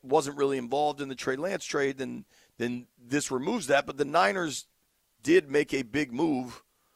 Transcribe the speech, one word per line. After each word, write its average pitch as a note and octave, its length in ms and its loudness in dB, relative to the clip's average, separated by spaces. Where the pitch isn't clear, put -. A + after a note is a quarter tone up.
wasn't C#3+ 340 0
really C#3 220 2
involved C#3 420 -2
in C#3+ 80 -6
the C3+ 60 -8
Trey C3 220 -2
Lance E3+ 280 -4
trade, C#3 340 0
then, B2 260 -8
then B2 280 -4
this B2+ 320 -2
removes D#3 360 -2
that. C#3 200 4
But D3+ 100 -10
the C#3+ 80 0
Niners E3+ 600 0
did D#3 280 4
make D3 240 2
a C#3 80 0
big B2+ 300 -4
move B2+ 500 -2